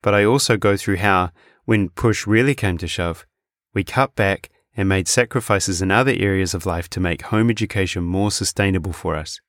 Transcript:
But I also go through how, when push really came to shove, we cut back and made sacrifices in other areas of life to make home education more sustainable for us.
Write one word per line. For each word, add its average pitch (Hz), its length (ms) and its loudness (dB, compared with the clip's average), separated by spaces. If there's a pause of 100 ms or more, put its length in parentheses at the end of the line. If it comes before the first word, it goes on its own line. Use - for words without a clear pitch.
But 104 120 2
I 101 120 4
also 120 320 2
go 101 180 2
through 98 220 -2
how, 92 340 2 (340)
when 104 240 2
push - 380 -2
really 120 260 4
came 92 260 -2
to 87 80 -8
shove, 85 380 -6 (480)
we 98 120 -2
cut - 300 -2
back 98 340 -2 (260)
and 98 140 0
made 95 180 0
sacrifices 104 760 0
in 95 100 0
other 127 260 4
areas 95 360 0
of 87 120 -6
life 85 240 -4
to - 100 -8
make 87 240 -2
home 110 260 2
education 98 540 -2
more 95 280 0
sustainable 92 600 -2
for 80 220 -4
us. 78 340 -10